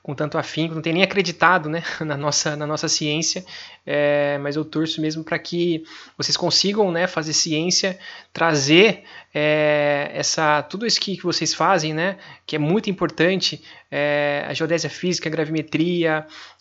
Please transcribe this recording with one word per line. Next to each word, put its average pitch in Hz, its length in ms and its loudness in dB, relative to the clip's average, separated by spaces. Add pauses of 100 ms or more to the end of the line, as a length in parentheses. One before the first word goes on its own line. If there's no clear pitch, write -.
com 120 100 -8
tanto 151 240 -2
afinco, 160 380 -2
não 156 80 -6
tem 165 100 0
nem 170 80 2
acreditado, 180 640 2
né, 165 140 -2 (120)
<laughs> 160 120 -6
na 151 100 -2
nossa, 147 400 -2
na 151 120 -4
nossa 151 200 -2
ciência, 156 560 -2 (400)
é, 143 540 2
mas 143 180 -4
eu 156 80 0
torço 156 380 -2
mesmo 156 220 -4
pra 165 160 -4
que 170 440 -2 (320)
vocês - 220 -2
consigam, 190 540 2
né, 170 160 0
fazer 160 260 -4
ciência, 175 640 0 (340)
trazer, 165 720 4 (300)
é, 151 800 2
essa, 151 480 2
tudo 190 240 -6
isso - 160 0
que, 190 160 -4
que - 60 -14
vocês 165 320 0
fazem, 160 360 2
né, 180 280 -2 (260)
que - 100 -6
é 151 40 0
muito 170 280 2
importante, 180 760 0 (260)
é, 147 580 0
a 143 60 -6
geodésia 156 380 -2
física, 180 360 -4
a 151 40 -2
gravimetria, 156 960 0 (340)